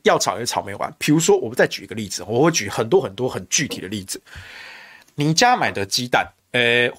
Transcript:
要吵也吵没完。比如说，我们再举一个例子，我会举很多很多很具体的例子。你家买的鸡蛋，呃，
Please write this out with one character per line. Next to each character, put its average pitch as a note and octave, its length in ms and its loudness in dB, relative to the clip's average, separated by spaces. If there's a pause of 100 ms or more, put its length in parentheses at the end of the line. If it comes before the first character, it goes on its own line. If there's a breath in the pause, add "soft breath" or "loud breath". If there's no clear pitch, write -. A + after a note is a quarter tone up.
要 F#3 140 4
吵 G#2 220 -2
也 A#2+ 60 -8
吵 - 160 -2
没 G2 140 -6
完。 - 220 -6
比 - 140 0
如 D#3 80 4
说， G3 180 4
我 B2+ 100 -4
们 A2+ 80 -10
再 F3+ 120 4
举 - 160 -8
一 - 40 -14
个 - 60 -12
例 G#2+ 140 -6
子， F2 180 -10
我 A#2 180 2
会 E3 80 4
举 G#2+ 180 -2
很 A2+ 180 -2
多 F#3 140 4
很 G2 120 -6
多 B2 140 -4
很 G2 220 -8
具 D3 180 -2
体 - 140 -10
的 E2+ 80 -10
例 G2 140 -6
子。 - 180 -10 (920 loud breath)
你 D3 180 2
家 A#3+ 240 6
买 C3 140 2
的 G2 140 -2
鸡 B2 220 -4
蛋， G#2+ 180 2 (260)
呃， A#2+ 480 4